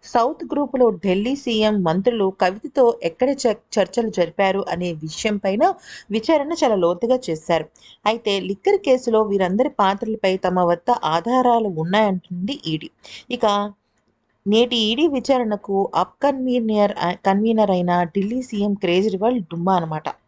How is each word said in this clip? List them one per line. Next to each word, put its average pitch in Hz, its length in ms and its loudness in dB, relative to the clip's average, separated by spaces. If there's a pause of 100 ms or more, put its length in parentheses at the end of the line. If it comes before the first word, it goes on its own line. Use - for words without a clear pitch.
సౌత్ 247 400 0
గ్రూపులో 254 460 0
ఢిల్లీ 202 460 -2
సీఎం 214 460 0
మంత్రులు 190 580 0
కవితతో 226 640 2
ఎక్కడ 247 280 -2
చ-, 254 260 0 (240)
చర్చలు 220 280 -2
జరిపారు 190 600 0
అనే 175 240 -4
విషయం 160 440 -6
పైన 208 360 0 (380)
విచారణ 285 420 0
చాలా 247 220 2
లోతుగా 185 440 0 (120)
చేశారు. 160 340 -2 (420)
అయితే 214 340 -2
లిక్కర్ 202 380 0
కేసులో 254 440 2
వీరందరి 202 460 0
పాత్రలపై 202 680 0
తమ 185 240 0
వద్ద 175 340 2 (100)
ఆధారాలు 233 640 2
ఉన్నాయంటుంది 185 1000 -2
ఈడీ. 160 240 -6 (400)
ఇక 208 420 0 (760)
నేటి 233 300 2
ఈడీ 233 320 2
విచారణకు 226 840 0
అప్ - 280 -2
కన్వీనర్, 240 680 0 (340)
కన్వీనర్ 208 440 2
అయిన 175 320 2
ఢిల్లీ 202 400 -4
సీఎం 202 320 -2
కేజ్రీవాల్ 196 680 0
డుమ్మా 175 360 -2
అనమాట. 156 320 -4 (200)